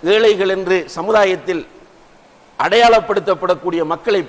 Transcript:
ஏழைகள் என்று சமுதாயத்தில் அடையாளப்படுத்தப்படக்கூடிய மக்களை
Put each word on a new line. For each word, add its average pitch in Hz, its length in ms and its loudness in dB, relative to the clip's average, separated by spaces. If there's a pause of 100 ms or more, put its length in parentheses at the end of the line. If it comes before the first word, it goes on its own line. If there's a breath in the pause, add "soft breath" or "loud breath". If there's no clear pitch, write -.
(140)
ஏழைகள் 208 420 2
என்று 190 200 -2 (200)
சமுதாயத்தில் 180 640 -2 (960)
அடையாளப்படுத்தப்படக்கூடிய 185 1200 0 (100)
மக்களை 202 360 -2